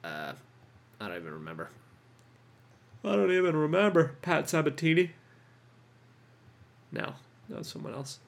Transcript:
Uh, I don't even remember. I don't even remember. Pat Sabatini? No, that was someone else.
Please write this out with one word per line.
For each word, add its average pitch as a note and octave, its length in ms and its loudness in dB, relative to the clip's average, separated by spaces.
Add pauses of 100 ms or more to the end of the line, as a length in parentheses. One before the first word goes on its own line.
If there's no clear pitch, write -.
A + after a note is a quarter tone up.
Uh, D2+ 300 -8 (640)
I G#2+ 80 -8
don't F2 80 -8
even E2 160 -10
remember. D#2+ 380 -10 (1400)
I G3+ 100 0
don't G3 160 4
even F3+ 240 4
remember. E3 640 4
Pat D#3+ 280 0
Sabatini? D#3+ 640 2 (1800)
No, - 220 -6 (360)
that - 100 -10
was - 80 -10
someone - 260 -12
else. C3+ 240 -12 (100)